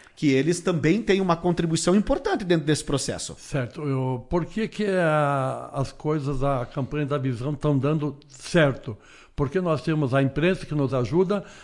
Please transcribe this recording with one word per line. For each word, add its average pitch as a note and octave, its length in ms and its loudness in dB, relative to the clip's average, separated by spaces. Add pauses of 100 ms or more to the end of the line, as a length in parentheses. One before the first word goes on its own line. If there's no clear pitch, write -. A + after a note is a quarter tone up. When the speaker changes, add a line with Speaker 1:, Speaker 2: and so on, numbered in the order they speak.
(140)
Speaker 1:
que D3+ 160 0
eles C#3+ 300 2
também F3 420 2
têm G3 200 2
uma F3 160 2
contribuição F3 580 2
importante C#4 480 0
dentro E3+ 220 2
desse D3+ 180 0
processo. A#2+ 560 -4
Speaker 2:
Certo. C3+ 480 -6
Eu, C3 420 -2
por E3+ 160 0
que G#3+ 220 -4
que - 180 -4
a, C#3+ 880 0
as C3+ 220 -4
coisas, C#3+ 500 -2
a B2+ 220 0
campanha D3 400 -4
da C#3+ 120 -2
visão C3 380 -2
tão D3 220 2
dando C#3+ 400 0 (100)
certo? C#3 680 0 (400)
Porque C#3+ 240 0
nós D#3+ 220 0
temos D3+ 300 0
a C#3 80 4
imprensa D#3 440 0
que D3+ 100 -6
nos C3+ 180 0
ajuda, E3+ 520 0 (180)